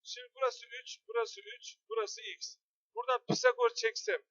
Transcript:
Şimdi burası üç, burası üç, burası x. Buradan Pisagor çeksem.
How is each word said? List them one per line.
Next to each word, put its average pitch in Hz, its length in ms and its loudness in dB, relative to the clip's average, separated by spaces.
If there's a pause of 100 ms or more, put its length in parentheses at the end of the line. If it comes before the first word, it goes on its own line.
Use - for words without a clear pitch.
Şimdi 494 320 -12
burası 523 320 0
üç, - 320 -14 (100)
burası - 320 -2
üç, - 360 -14 (120)
burası 214 340 -2
x. - 340 -10 (380)
Buradan 247 340 0
Pisagor 240 460 6
çeksem. 214 460 -2 (100)